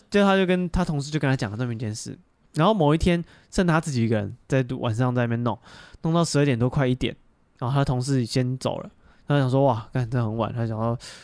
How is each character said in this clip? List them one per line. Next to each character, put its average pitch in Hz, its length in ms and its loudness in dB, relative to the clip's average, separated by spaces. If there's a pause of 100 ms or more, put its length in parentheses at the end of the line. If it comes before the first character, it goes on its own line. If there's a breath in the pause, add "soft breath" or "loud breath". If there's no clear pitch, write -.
就 202 140 4
他 196 120 6
就 190 100 4
跟 180 240 2
他 185 140 0
同 156 160 -2
事 139 120 -6
就 156 80 -2
跟 143 100 2
他 131 60 2
讲 117 160 -4
了 104 60 -8
这 123 80 -4
么 120 80 -4
一 113 40 -6
件 110 160 -6
事。 - 240 -12 (380)
然 151 100 2
后 214 80 4
某 156 220 4
一 - 20 2
天， 175 260 0 (280 soft breath)
剩 185 160 2
他 160 120 4
自 160 120 -4
己 120 140 0
一 - 20 2
个 113 80 2
人 104 200 -4 (120)
在 131 180 0 (140)
晚 117 140 -2
上 123 200 0
在 123 100 0
那 117 40 0
边 117 160 -2
弄， 117 140 -2 (440 loud breath)
弄 160 120 0
到 170 100 4
十 147 160 0
二 147 60 4
点 135 120 2
多 120 120 0
快 139 180 0
一 127 80 0
点， 117 200 -4 (440)
然 120 100 -4
后 135 60 -2
他 139 100 2
同 127 160 0
事 131 240 0
先 127 320 -2
走 - 220 -6
了。 - 100 -14 (380 soft breath)
他 143 120 2
想 131 100 0
说 135 160 4
：“哇， 113 260 0
干， 123 180 -4
真 127 100 -2
的 117 60 0
很 110 120 -4
晚。” 110 160 -2
他 117 140 -4
想 110 120 -6
要 117 180 -2 (260 loud breath)